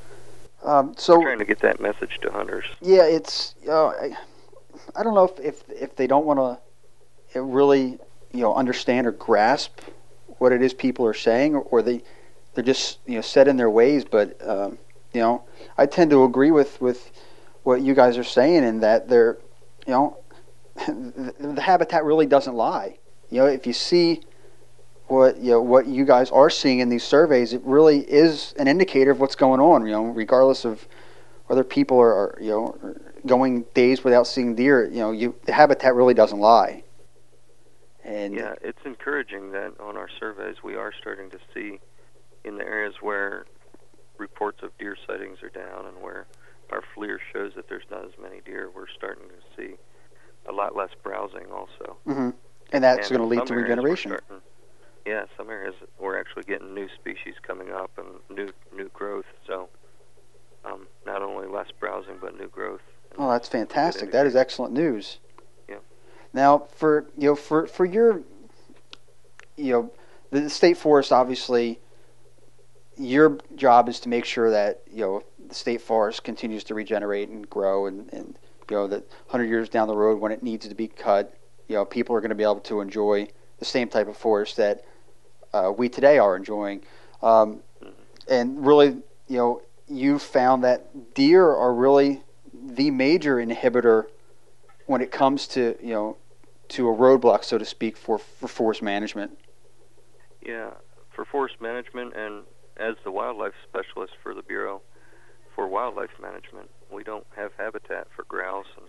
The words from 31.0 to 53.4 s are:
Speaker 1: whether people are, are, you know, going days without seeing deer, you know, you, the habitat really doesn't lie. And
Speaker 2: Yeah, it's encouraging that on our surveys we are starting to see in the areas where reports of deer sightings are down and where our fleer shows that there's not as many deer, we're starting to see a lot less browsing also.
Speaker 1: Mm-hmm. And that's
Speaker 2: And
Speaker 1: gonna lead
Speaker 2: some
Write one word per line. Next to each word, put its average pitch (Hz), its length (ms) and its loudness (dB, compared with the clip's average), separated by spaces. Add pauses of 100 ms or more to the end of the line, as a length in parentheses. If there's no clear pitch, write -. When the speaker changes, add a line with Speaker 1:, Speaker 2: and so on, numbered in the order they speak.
Speaker 1:
whether 127 180 2
people 135 340 2
are, 120 140 8
are, 98 300 -2
you 110 80 -6
know, - 440 -6 (300)
going 127 380 2 (100)
days 127 320 2
without 123 220 4
seeing 120 280 -4
deer, 123 300 4
you - 140 -8
know, 110 120 -4
you, 113 240 -6 (120)
the - 80 -4
habitat 139 400 6
really 127 180 6
doesn't 107 280 4
lie. 101 440 4 (1200)
And 104 300 -8
Speaker 2:
Yeah, 107 260 -8
it's - 240 -12
encouraging 113 680 -10
that 98 280 -10
on 104 160 -16
our 95 140 -14 (100)
surveys 98 420 -12
we 101 140 -14
are 104 220 -10
starting 98 320 -16
to 95 80 -20 (160)
see 104 260 -14 (640)
in 104 140 -14
the 101 60 -12
areas 107 360 -8
where 98 460 -8 (720)
reports 104 440 -10
of - 140 -18
deer 101 200 -14 (100)
sightings 98 360 -14
are 101 60 -20
down 95 380 -18
and 92 160 -20
where 95 240 -18 (440)
our 101 120 -8 (120)
fleer 104 240 -12 (140)
shows 101 240 -10
that 101 100 -20
there's 95 240 -16
not 98 140 -16
as 92 60 -20 (100)
many 95 240 -20
deer, 98 300 -14
we're 95 200 -20
starting - 340 -16
to 87 280 -20
see 104 200 -16 (720)
a - 60 -14
lot 101 240 -8
less 95 140 -8 (120)
browsing 98 480 -14
also. 95 460 -18 (100)
Speaker 1:
Mm-hmm. 135 240 -4 (420)
And 135 120 0
that's 131 240 2
Speaker 2:
And - 80 -2
Speaker 1:
gonna 113 140 -2
lead 120 80 0
Speaker 2:
some 127 80 -4